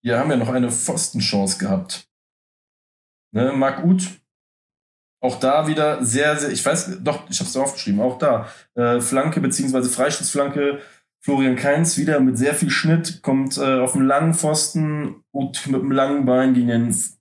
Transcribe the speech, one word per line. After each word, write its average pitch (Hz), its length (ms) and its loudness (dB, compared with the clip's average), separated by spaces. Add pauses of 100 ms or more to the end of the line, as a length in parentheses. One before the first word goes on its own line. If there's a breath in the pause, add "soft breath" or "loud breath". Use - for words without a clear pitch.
wir 117 180 0
haben 151 120 0
ja 131 60 2
noch 117 120 0
eine 123 220 0
Pfostenchance - 840 -2
gehabt. - 520 -4 (1200)
Ne, 123 220 0
Marc 135 320 0
Uth, 185 340 2 (1000)
auch 127 160 -2
da 147 300 2
wieder 151 380 0
sehr, 147 320 0
sehr, 143 120 -4
ich - 160 -4
weiß, 180 380 -2
doch, 147 260 -4
ich - 120 -4
hab's - 160 -6
aufgeschrieben, 113 420 -2
auch 127 180 0
da, 113 300 0 (280 loud breath)
äh, 120 260 2
Flanke 143 400 0
beziehungsweise 131 480 0
Freistoßflanke, 143 920 -2 (400 loud breath)
Florian 135 380 2
Kainz 151 400 2
wieder 151 240 2
mit 123 160 4
sehr 143 180 2
viel 165 140 0
Schnitt, 165 520 0
kommt, 135 360 0
äh, 135 240 2
auf 131 140 0
einen 135 120 4
langen 156 260 4
Pfosten, 151 1000 -2
Uth 139 340 -6
mit 131 140 0
einem 131 100 -2
langen 139 340 2
Bein 131 280 4
gegen 120 160 4
den 117 260 2 (260)